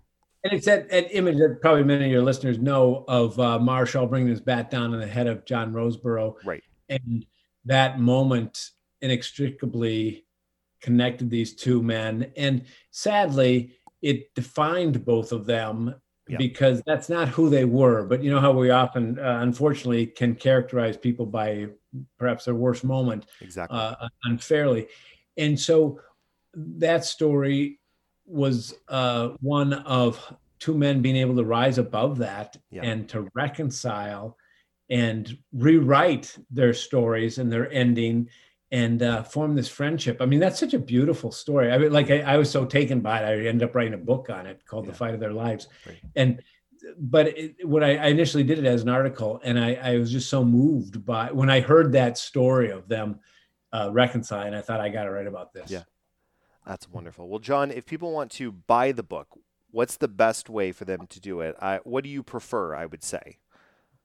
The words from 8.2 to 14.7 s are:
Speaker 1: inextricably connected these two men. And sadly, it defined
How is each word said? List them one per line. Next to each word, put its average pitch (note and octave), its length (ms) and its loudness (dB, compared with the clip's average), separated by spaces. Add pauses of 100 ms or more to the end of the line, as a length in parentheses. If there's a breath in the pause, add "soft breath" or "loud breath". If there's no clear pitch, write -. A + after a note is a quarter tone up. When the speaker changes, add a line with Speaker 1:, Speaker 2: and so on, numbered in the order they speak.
Speaker 1:
inextricably A2+ 920 -4 (560)
connected B2 480 0
these A2+ 240 -4
two B2 300 0
men. A2+ 540 -4
And C#3 260 0 (280 loud breath)
sadly, C3+ 840 2 (260 loud breath)
it C#3 320 -2
defined D3+ 720 -2